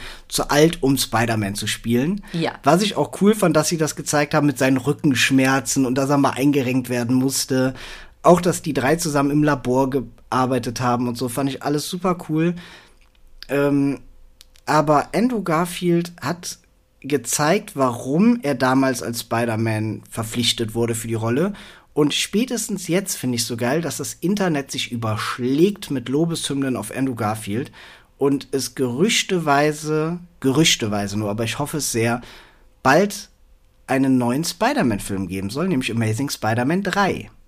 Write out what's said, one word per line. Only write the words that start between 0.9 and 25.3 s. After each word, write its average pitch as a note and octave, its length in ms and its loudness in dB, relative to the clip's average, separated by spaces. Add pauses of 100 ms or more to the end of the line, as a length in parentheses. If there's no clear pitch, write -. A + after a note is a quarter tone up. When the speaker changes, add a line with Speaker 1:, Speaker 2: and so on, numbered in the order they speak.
Speaker 1:
Spider-Man A2 580 -2
zu G#2+ 120 -6
spielen. B2 540 0 (120)
Speaker 2:
Ja. E3 180 -2 (120)
Speaker 1:
Was D#3 180 6
ich G3+ 160 -2
auch - 240 -4
cool G3+ 120 6
fand, F3 220 2
dass D3+ 140 2
sie F3 80 -2
das D#3 180 -2
gezeigt D3 380 -2
haben D3 120 4
mit C3+ 120 2
seinen C3+ 180 2
Rückenschmerzen C3+ 1120 2
und B2 100 0
dass C#3 140 0
er C#3+ 80 4
mal C#3 140 4
eingerenkt C3 580 0
werden B2 260 0
musste. C3 600 0 (480)
Auch, F3 180 8
dass E3+ 200 0
die D#3 120 -4
drei D3 240 2
zusammen C#3+ 340 0
im D3+ 100 4
Labor C3 480 2
gearbeitet B2+ 920 -2
haben B2 260 0
und A#2+ 100 -4
so, B2+ 120 -4
fand C#3 200 -2
ich C3 140 -8
alles D3 260 -2
super F3+ 280 -2 (100)
cool. D#3+ 280 0 (920)
Ähm, C#3+ 520 2 (640)
aber D3 500 2
Andrew A3 280 0
Garfield E3+ 680 0 (100)
hat - 380 -6 (400)
gezeigt, D3 800 0
warum C#3 640 2
er C#3+ 120 0
damals C3 460 2
als A#2 200 -6
Spider-Man A2 880 -2
verpflichtet A2+ 640 -4
wurde A#2 180 0
für A2+ 140 -8
die A2+ 80 -4
Rolle. B2+ 380 0 (400)
Und D3 200 2
spätestens A3+ 720 -4
jetzt F#3+ 300 -2
finde B2 180 -2
ich A#2 80 -2
so A#2+ 140 -6
geil, B2 240 0
dass D3 160 -6
das - 160 -8
Internet F3 580 -2
sich - 220 -6
überschlägt B2 1000 0